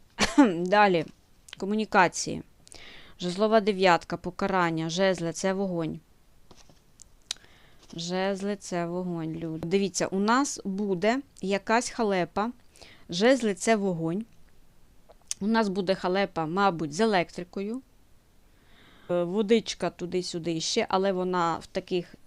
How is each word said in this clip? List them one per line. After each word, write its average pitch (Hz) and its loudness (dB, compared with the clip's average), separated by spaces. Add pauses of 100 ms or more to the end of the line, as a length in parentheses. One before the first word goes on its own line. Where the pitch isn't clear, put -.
(380)
<clears throat> - - (280)
Далі. 190 4 (520)
Комунікації. 196 0 (800)
Жезлова 208 2
дев'ятка, 190 2
покарання, 170 -2
жезли — 170 0
це 190 -2
вогонь. 170 -4 (1900)
Жезли — 190 -2
це 170 -4
вогонь, 170 -4
люди. 165 -6
Дивіться, 185 0
у 190 -2
нас 240 2
буде 202 0 (200)
якась 202 0
халепа. 202 -2 (580)
Жезли — 220 4
це 226 2
вогонь. 185 -2 (1120)
У 196 -4
нас 226 2
буде 185 0
халепа, 185 -2
мабуть, 165 0
з 160 -6
електрикою. 202 -2 (1300)
Е, 175 2
водичка 202 2
туди-сюди 175 -4
ще, - -2
але 190 2
вона 180 0
в - -14
таких, - -6 (120)